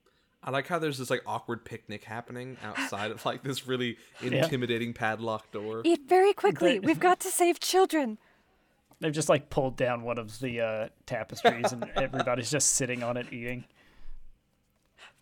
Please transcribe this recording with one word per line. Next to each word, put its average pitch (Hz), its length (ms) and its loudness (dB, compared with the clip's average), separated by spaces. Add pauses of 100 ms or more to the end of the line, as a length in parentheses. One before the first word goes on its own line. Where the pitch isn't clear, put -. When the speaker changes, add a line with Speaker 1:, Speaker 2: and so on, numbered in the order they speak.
(420)
Speaker 1:
I - 80 -6
like 135 180 0
how 175 100 0
there's 156 200 0
this, 131 120 -4
like, 127 160 0
awkward 113 400 -4
picnic 110 380 -12
happening 123 600 -10
outside 107 460 -4
of, 107 160 -8
like, 123 160 -2
this 131 240 -4
really 123 320 0 (100)
Speaker 2:
<laughs> - 140 -16
Yeah. 127 220 2
Speaker 1:
intimidating 120 500 0
padlock 110 580 -2
door. 110 320 -6
Speaker 3:
Eat 330 240 4
very 370 240 6
quickly. 349 460 4
Speaker 2:
But 202 80 -2
Speaker 3:
We've 311 140 2
got 359 200 6
to 381 100 -4
save 349 300 4
children. 311 560 2 (840)
Speaker 2:
They've 160 120 0
just, 147 180 -2
like, 147 180 4
pulled 131 280 -2
down 123 260 0
one 117 160 -4
of 110 220 -10
the, 120 200 -4
uh, 110 280 -2 (180)
tapestries 120 680 0
and 120 200 -6
Speaker 3:
<laughs> - 40 -4
Speaker 2:
everybody's 123 540 -2
just 143 260 2
sitting 123 260 -2
on 120 140 -2
it 123 160 -8
eating. 123 320 -8 (1600)